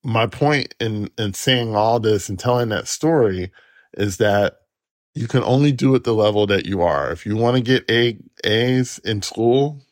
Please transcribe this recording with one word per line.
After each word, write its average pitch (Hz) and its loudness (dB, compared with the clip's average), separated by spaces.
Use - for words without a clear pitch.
my 113 0
point 143 0
in, 107 -4
in 101 -4
saying 117 -2
all 113 2
this 107 0
and 92 -8
telling 123 0
that 101 -4
story 110 0
is 101 -2
that 101 0
you 117 -6
can 123 0
only 139 4
do 131 2
at 120 0
the 117 0
level 104 2
that 98 0
you 92 -2
are. 71 0
If - -10
you 107 -4
wanna 120 2
get 120 0
A, 117 0
A's 123 0
in 104 -6
school 135 0